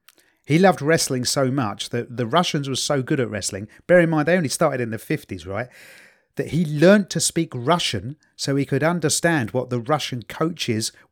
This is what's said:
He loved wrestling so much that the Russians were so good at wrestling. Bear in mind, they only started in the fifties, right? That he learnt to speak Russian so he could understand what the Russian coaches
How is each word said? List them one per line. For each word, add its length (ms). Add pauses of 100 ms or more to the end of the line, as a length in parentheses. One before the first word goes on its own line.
(440)
He 140
loved 220
wrestling 460
so 240
much 400
that 260
the 100
Russians 420
were 80
so 260
good 180
at 100
wrestling. 380 (180)
Bear 140
in 100
mind, 160
they 100
only 120
started 320
in 100
the 80
fifties, 480
right? 220 (680)
That 120
he 160
learnt 460
to 100
speak 340
Russian 640 (180)
so 220
he 80
could 200
understand 680
what 200
the 100
Russian 420
coaches 680 (220)